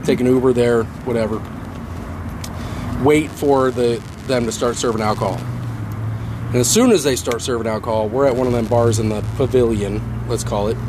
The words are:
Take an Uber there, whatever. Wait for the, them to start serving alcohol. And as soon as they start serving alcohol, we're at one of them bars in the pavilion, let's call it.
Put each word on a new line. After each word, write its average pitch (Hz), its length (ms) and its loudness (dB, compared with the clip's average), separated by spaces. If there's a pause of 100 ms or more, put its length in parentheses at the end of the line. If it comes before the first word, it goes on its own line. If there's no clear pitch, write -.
Take 131 160 2
an 123 60 2
Uber 127 260 4
there, 120 320 4 (200)
whatever. 110 360 -2 (1600)
Wait 151 280 4
for 135 400 4
the, 120 320 0 (240)
them 123 200 2
to 110 60 -2
start 120 240 0
serving 110 260 0
alcohol. 107 360 0 (1080)
And - 80 -2
as 123 140 2
soon 240 220 6
as 170 120 4
they 135 120 2
start - 260 -4
serving 120 240 -2
alcohol, 110 420 -2
we're 131 180 2
at 123 100 4
one 127 100 2
of 123 60 2
them 117 140 0
bars 117 320 4
in 110 100 2
the 104 140 -2 (140)
pavilion, 113 640 2 (280)
let's 113 160 -2
call 104 240 -2
it. 117 80 -2 (120)